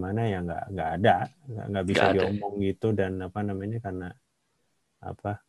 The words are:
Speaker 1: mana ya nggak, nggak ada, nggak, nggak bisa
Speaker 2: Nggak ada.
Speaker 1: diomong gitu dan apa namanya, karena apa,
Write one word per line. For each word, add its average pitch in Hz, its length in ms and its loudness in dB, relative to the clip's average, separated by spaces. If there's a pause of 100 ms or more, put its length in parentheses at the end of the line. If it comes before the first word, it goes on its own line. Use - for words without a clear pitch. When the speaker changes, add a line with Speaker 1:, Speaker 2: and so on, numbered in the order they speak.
Speaker 1:
mana 101 160 0 (100)
ya 95 140 0
nggak, 85 180 -4 (100)
nggak 82 240 -2
ada, 101 160 8 (380)
nggak, 110 200 -8
nggak 98 200 0
bisa - 140 6
Speaker 2:
Nggak - 20 6 (100)
ada. 92 120 4
Speaker 1:
diomong 101 240 -2 (140)
gitu 95 200 0 (120)
dan 95 120 0 (160)
apa 90 180 -4
namanya, 101 400 -4
karena 92 220 -6 (920)
apa, 98 300 -6 (180)